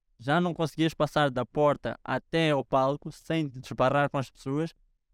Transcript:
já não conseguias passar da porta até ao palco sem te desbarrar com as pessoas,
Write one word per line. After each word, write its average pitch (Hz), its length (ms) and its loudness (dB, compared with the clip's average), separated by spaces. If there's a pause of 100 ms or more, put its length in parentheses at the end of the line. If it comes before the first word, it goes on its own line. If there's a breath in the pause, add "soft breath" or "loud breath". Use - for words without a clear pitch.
(180)
já 143 220 0
não 180 140 0
conseguias 160 400 -2
passar 147 360 0
da 123 140 -2
porta 143 600 0
até 156 460 0
ao 139 140 0
palco 139 460 0
sem 160 380 -2
te 127 120 -14
desbarrar 131 500 2
com 143 80 -4
as 127 120 -4
pessoas, 147 420 -6 (420)